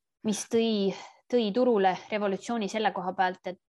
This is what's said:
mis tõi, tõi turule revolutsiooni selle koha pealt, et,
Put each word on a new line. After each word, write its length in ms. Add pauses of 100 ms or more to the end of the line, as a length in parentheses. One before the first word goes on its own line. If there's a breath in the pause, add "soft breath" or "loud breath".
(240)
mis 260
tõi, 440 (380 loud breath)
tõi 220
turule 440 (140)
revolutsiooni 560
selle 240
koha 220
pealt, 340
et, 120 (120)